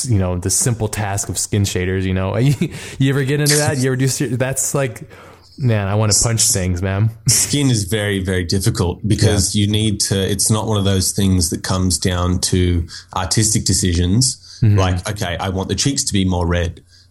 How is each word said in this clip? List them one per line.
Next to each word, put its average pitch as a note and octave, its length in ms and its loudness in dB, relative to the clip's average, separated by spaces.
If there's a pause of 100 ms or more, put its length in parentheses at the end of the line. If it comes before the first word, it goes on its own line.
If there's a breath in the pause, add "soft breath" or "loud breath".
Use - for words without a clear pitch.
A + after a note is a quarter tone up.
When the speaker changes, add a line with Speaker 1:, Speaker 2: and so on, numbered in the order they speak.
Speaker 1:
you A2 120 2
know, F2+ 180 0
the F#2 140 -2
simple A2+ 360 -2
task G2+ 400 -4
of F#2+ 100 -6
skin - 260 0
shaders, F#2 400 0
you F#2+ 100 0
know. F#2+ 240 -2
<laughs> C#3+ 600 0
You C3+ 100 2
ever C#3 160 0
get C#3+ 160 0
into D3 160 4
that? D3+ 220 2
You B2+ 80 2
ever C3 80 2
do C3 120 0
ser-, C3 200 -2 (100)
that's B2+ 380 -2
like, C3+ 340 -4 (480 loud breath)
man, A2 300 2
I G2 80 0
wanna G#2+ 260 2
punch A2+ 300 0
things, F2+ 320 0
man. G2 260 0 (180)
Speaker 2:
Skin C#3 440 2
is G#2 140 0
very, G#2 380 0
very F#2 220 0
difficult F#2 600 -2
because G#2 480 2
Speaker 1:
Yeah. G#2 100 4
Speaker 2:
you G2+ 60 0
need G#2+ 300 0
to, - 140 0 (160)
it's G2+ 200 -2
not A2 160 0
one A2 100 0
of G2 80 0
those G2 260 2
things F#2 380 2
that - 140 -4
comes F#2 340 0
down F2+ 440 0
to F2 440 2 (300 loud breath)
artistic F#2+ 500 0
decisions. F2+ 960 0
Speaker 1:
Mm-hmm. G#2 160 4
Speaker 2:
Like, F#2 320 0
okay, F2+ 300 -4
I F#2+ 100 -2
want F#2+ 200 -2
the G2 60 -2
cheeks C#3 280 -2
to - 100 -4
be G2+ 100 2
more F2+ 220 0
red. E2+ 380 -2 (280 soft breath)